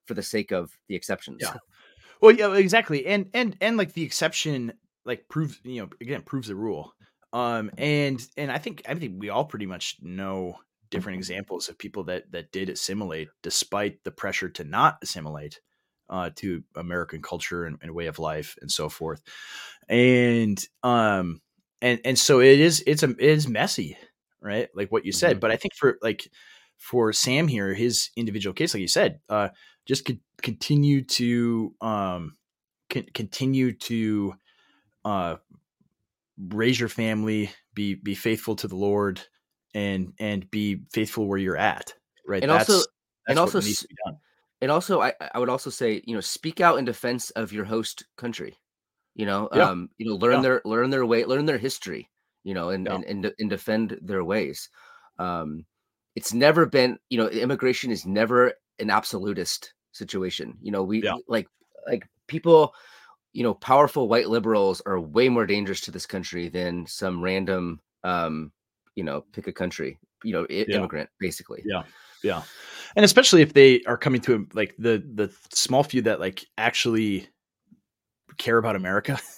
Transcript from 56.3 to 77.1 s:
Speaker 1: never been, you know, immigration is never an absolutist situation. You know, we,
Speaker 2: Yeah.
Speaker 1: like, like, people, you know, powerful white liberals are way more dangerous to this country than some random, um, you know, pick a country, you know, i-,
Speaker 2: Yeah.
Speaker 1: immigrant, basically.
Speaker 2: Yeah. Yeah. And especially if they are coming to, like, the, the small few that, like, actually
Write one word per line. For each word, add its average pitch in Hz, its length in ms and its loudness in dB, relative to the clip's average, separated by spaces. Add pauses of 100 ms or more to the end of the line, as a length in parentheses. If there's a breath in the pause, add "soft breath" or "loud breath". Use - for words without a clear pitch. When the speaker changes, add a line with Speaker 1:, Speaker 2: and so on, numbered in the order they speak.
Speaker 1:
never 151 320 6
been, 127 320 2 (100)
you 123 100 -2
know, 110 100 2
immigration 127 640 -2
is 87 140 -6
never 113 480 4 (240)
an 107 120 -4
absolutist 98 840 -4 (180)
situation. 92 680 -8
You 104 120 -8
know, 98 100 -2
we, 107 200 -2
Speaker 2:
Yeah. 98 120 -2 (140)
Speaker 1:
like, 110 180 0 (400)
like, 123 220 -4 (180)
people, 160 480 6 (580 soft breath)
you 120 120 -4
know, 110 100 2
powerful 135 540 4
white 113 200 2
liberals 104 580 2
are 95 120 -2
way 87 300 2
more 117 180 2
dangerous 98 360 -2
to - 100 -12
this 92 140 -12
country 87 420 -8
than 87 380 -4
some 90 360 -6
random, 92 580 -4 (220)
um, 82 480 -4 (460)
you 92 80 -6
know, 73 280 -8
pick - 140 -14
a 92 60 -8
country, 82 460 -8 (260)
you 110 80 -4
know, 87 180 -2
i-, 95 180 -4
Speaker 2:
Yeah. 101 100 0
Speaker 1:
immigrant, 80 320 -6 (100)
basically. - 440 -8
Speaker 2:
Yeah. 95 200 -4 (400 soft breath)
Yeah. 85 180 -2 (540 loud breath)
And 208 80 8
especially 202 380 8
if 147 120 6
they 135 300 12
are 120 120 0
coming 127 260 2
to, 110 300 2
like, 104 260 -2
the, 110 240 2 (120)
the 104 180 -2 (200)
small 135 320 2
few 127 180 0
that, 107 180 0
like, 95 240 -6 (140)
actually 110 680 0 (1080)